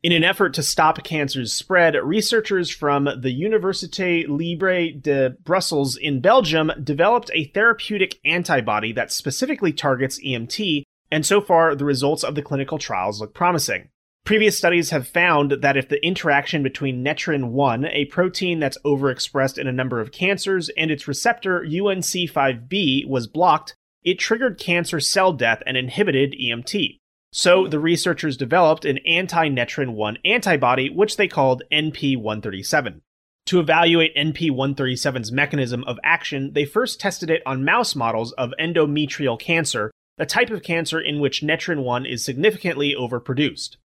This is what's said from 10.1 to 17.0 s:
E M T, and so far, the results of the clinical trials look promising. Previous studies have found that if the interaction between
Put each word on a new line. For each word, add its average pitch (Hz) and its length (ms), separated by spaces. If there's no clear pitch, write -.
E 131 120
M 117 120
T, 156 380
and 160 140
so 202 160
far, 165 340
the 139 120
results 143 360
of 139 120
the 143 80
clinical 135 340
trials 104 440
look 107 120
promising. 160 560
Previous 214 340
studies 170 320
have 139 180
found 156 440
that 139 140
if 127 120
the 147 160
interaction 151 580
between 131 420